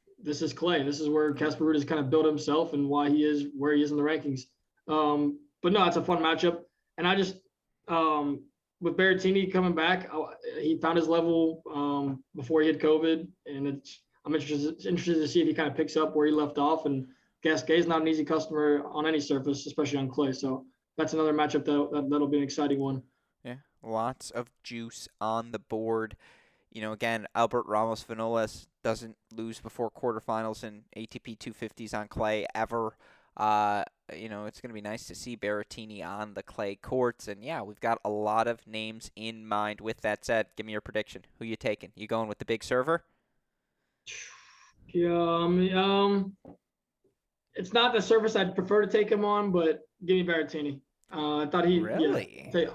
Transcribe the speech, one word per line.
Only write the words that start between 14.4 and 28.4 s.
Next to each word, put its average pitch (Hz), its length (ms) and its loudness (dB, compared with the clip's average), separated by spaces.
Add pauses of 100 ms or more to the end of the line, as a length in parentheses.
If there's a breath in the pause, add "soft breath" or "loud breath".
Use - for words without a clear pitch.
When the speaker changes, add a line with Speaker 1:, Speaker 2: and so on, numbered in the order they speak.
Speaker 1:
interested 170 360 0
to 147 60 0
see 170 140 2
if 151 60 4
he 151 60 2
kinda 151 180 0
picks 156 260 -2
up 151 180 2
where 151 100 4
he 151 60 4
left 147 260 0
off. 151 280 2
And 135 200 -2 (380 loud breath)
Gasquet's 160 440 4
not 160 140 2
an 160 60 0
easy 156 180 2
customer 151 640 2
on 151 140 -2
any 160 140 2
surface, 139 480 -2
especially 143 320 -2
on 135 100 -2
clay. 135 220 0
So 131 340 -4 (320 soft breath)
that's 156 160 0
another 156 200 2
matchup 151 320 2
that, 143 260 2
that, 139 180 -2
that'll 147 180 2
be 147 100 2
an 143 60 2
exciting 139 360 0
one. 135 240 -2 (400)
Speaker 2:
Yeah, 123 140 -12 (260)
lots 113 480 -4
of 120 180 -8 (140)
juice 117 440 -12 (140)
on 113 300 -2
the 110 80 -4
board. 110 560 -2 (560 soft breath)
You 110 100 -12
know, 107 100 -4
again, 113 420 -4
Albert 117 340 2
Ramos 110 360 0
Vinolas 113 640 -4 (160)